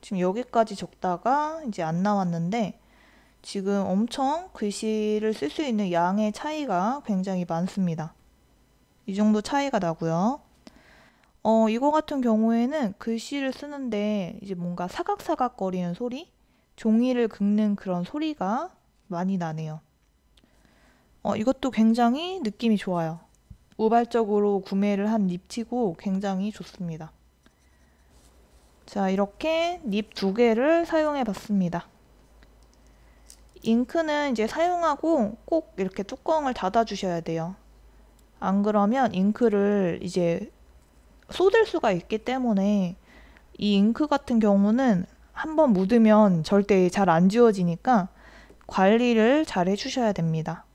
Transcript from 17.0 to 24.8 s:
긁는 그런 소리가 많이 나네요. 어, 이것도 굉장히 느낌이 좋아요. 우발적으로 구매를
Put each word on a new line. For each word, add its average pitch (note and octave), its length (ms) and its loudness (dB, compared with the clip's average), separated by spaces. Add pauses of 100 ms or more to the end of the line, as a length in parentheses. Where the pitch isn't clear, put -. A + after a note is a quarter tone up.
긁는 G#3 480 0
그런 F3+ 280 -4
소리가 D4 720 -4 (320)
많이 F#3 320 -4
나네요. D#3 420 -8 (1400)
어, G#3 120 0
이것도 B3+ 360 -2
굉장히 B3 680 2
느낌이 A3+ 360 0
좋아요. E3 440 -4 (560)
우발적으로 G#3 840 0
구매를 G3+ 520 -2